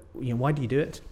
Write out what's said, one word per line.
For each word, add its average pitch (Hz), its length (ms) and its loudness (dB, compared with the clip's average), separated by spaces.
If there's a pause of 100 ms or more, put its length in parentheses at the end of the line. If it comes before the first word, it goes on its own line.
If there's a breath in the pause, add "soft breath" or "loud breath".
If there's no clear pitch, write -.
(180)
you 123 120 -2
know, 117 60 0
why 135 160 4
do 147 100 0
you 113 60 0
do 135 120 4
it? 165 320 -2